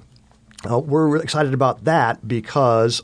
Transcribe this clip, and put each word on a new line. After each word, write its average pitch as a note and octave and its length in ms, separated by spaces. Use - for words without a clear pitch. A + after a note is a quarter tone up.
uh, A#2 80
we're D#3 300
really D3 160
excited C#3 320
about B2+ 300
that A#2+ 420
because, A#2 760